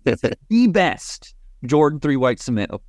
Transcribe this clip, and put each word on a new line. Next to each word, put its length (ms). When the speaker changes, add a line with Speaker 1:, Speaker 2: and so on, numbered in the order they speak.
Speaker 1:
<laughs> 480
Speaker 2:
"The 200
best 640
Jordan 340
three 160
white 240
cement 300
of 180